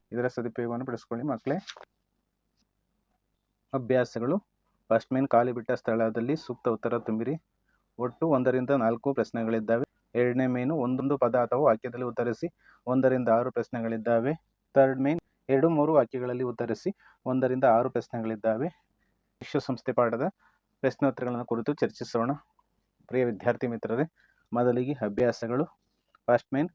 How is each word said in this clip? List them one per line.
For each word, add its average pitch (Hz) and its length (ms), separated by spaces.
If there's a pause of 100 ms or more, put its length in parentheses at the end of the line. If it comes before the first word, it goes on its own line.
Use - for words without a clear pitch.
(120)
ಇದರ 120 160
ಸದುಪಯೋಗವನ್ನು 120 580
ಪಡಿಸ್ಕೊಳ್ಳಿ 120 400
ಮಕ್ಕಳೇ. 139 300 (2250)
ಅಭ್ಯಾಸಗಳು. 127 640 (520)
ಫಸ್ಟ್ 113 240
ಮೇನ್ 135 140
ಖಾಲಿ 123 240
ಬಿಟ್ಟ 120 200
ಸ್ಥಳದಲ್ಲಿ 113 640
ಸೂಕ್ತ - 320
ಉತ್ತರ 117 320
ತುಂಬಿರಿ. 113 360 (640)
ಒಟ್ಟು 123 280
ಒಂದರಿಂದ 127 420
ನಾಲ್ಕು 127 440
ಪ್ರಶ್ನೆಗಳಿದ್ದಾವೆ. 113 720 (300)
ಎರಡನೇ 123 320
ಮೇನು 127 280
ಒಂದೊಂದು 131 420
ಪದ 120 180
ಅಥವಾ 123 240
ವಾಕ್ಯದಲ್ಲಿ 123 460
ಉತ್ತರಿಸಿ. 120 420 (400)
ಒಂದರಿಂದ 127 420
ಆರು 120 220
ಪ್ರಶ್ನೆಗಳಿದ್ದಾವೆ. 117 840 (400)
ಥರ್ಡ್ 135 260
ಮೇನ್ 143 200 (300)
ಎರಡು 135 200
ಮೂರು 156 240
ವಾಕ್ಯಗಳಲ್ಲಿ 123 500
ಉತ್ತರಿಸಿ. 120 520 (300)
ಒಂದರಿಂದ 131 380
ಆರು 123 260
ಪ್ರಶ್ನೆಗಳಿದ್ದಾವೆ. 113 800 (720)
ವಿಶ್ವಸಂಸ್ಥೆ - 500
ಪಾಠದ 120 380 (500)
ಪ್ರಶ್ನೋತ್ತರಗಳನ್ನು 123 640
ಕುರಿತು 113 280
ಚರ್ಚಿಸೋಣ. 113 580 (760)
ಪ್ರಿಯ 127 180
ವಿದ್ಯಾರ್ಥಿ 120 420
ಮಿತ್ರರೇ, 117 360 (500)
ಮೊದಲಿಗೆ 123 400
ಅಭ್ಯಾಸಗಳು. 117 720 (600)
ಫಸ್ಟ್ 120 260
ಮೇನ್ 147 220